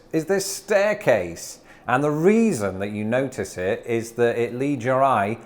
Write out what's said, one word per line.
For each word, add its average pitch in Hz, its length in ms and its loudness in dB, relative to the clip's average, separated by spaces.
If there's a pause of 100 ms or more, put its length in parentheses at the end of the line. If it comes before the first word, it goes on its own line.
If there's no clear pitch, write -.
(120)
is 160 140 -2
this 190 200 0
staircase. 151 1120 -2 (280)
And 127 160 2
the 151 80 2
reason 156 680 2
that 101 120 -4
you 107 120 -4
notice 123 540 -2
it 95 280 -2
is 117 280 -4
that 117 240 2
it 117 180 -2
leads 131 300 -2
your 131 180 2
eye 113 420 2